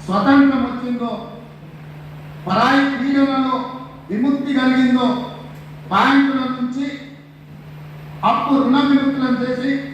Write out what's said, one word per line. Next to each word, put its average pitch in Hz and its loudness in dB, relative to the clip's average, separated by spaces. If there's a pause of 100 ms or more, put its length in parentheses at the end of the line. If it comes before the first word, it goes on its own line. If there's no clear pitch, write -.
స్వతంత్రం 269 4
వచ్చిందో, 240 -4 (1300)
పరాయి 254 4 (140)
పీడనలో 269 2 (520)
విముక్తి 277 0
కలిగిందో, 254 4 (840)
బ్యాంకుల 269 4 (140)
నుంచి 262 -4 (1400)
అప్పు 277 2 (100)
రుణ 254 4 (120)
విముక్తులను 269 2
చేసి 254 -2 (220)